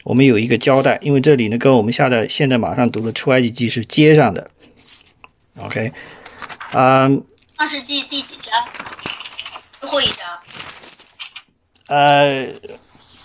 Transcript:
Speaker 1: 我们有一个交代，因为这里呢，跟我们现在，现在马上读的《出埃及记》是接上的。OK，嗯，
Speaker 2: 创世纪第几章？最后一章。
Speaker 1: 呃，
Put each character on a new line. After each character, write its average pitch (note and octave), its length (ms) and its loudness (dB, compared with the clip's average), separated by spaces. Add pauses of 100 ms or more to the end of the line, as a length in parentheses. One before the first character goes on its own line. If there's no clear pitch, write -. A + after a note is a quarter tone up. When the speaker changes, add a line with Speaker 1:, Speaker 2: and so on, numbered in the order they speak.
Speaker 1:
我 - 80 -2
们 C3 120 6
有 A#2 140 6
一 A2+ 80 0
个 B2 100 2
交 C3+ 240 2
代， B2+ 200 0
因 D3 120 -2
为 C#3 60 4
这 D3 160 4
里 A2+ 140 0
呢， A2+ 80 -2
跟 C3+ 160 4
我 A#2+ 80 6
们 A2 100 -2
现 C3+ 180 0
在， A2+ 180 0
现 C#3 220 -2
在 B2+ 80 2
马 G2 160 -2
上 B2 160 0
读 A2 120 -4
的 A2+ 100 -4
《出 - 200 -2
埃 C3 100 4
及 A#2 100 0
记》 A#2+ 160 -4
是 A2 160 -4
接 D3+ 320 4
上 B2 180 4
的。 - 160 -12 (1080)
OK， A2+ 320 -6 (840)
嗯， C3+ 520 2 (320)
Speaker 2:
创 D4+ 120 -4
世 C#4+ 120 -10
纪 C#4 220 -8
第 C#4 180 -8
几 - 140 -16
章？ - 180 -12 (1300)
最 C#4 80 -12
后 D4 100 -2
一 C#4 60 0
章。 - 100 -2 (1700)
Speaker 1:
呃， C#3+ 580 2 (760)